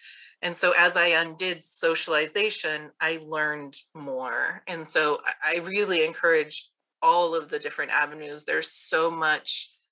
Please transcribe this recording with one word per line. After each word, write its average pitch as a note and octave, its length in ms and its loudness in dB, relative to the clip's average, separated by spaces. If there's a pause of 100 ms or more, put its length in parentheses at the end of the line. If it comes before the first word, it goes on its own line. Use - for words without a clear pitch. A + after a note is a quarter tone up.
(420)
And F3 140 -4
so F3+ 220 2
as F3 200 6
I F3 100 4
undid E3 560 0
socialization, D#3+ 1400 -2
I D#3+ 260 -2
learned D3+ 520 -4 (180)
more. C3 720 -4
And E3 200 -8
so D#3 340 2 (220)
I, D#3 120 0
I F3 60 -2
really F#3 440 2
encourage D#3+ 640 2 (320)
all E3+ 340 6
of D3+ 140 -4
the D3 100 -4
different D3 320 -6
avenues. D3+ 520 -2
There's D#3 280 -2
so E3 380 0
much, D#3 640 -2 (200)